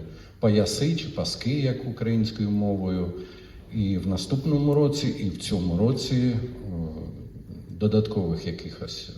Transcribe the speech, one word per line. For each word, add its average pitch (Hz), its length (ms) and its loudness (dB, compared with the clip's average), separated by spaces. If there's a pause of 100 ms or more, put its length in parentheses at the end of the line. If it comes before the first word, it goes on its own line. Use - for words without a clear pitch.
(400)
пояси 110 560 4
чи - 140 -4
паски, - 500 -2
як 127 280 0
українською 110 640 0
мовою, 95 640 0 (600)
і 98 240 2
в 87 100 -2
наступному 143 640 2
році, 143 340 4
і 104 220 0
в 80 80 -4
цьому 90 400 0
році, 123 380 2
е, 123 220 4 (1300)
додаткових 98 800 2
якихось - 720 -8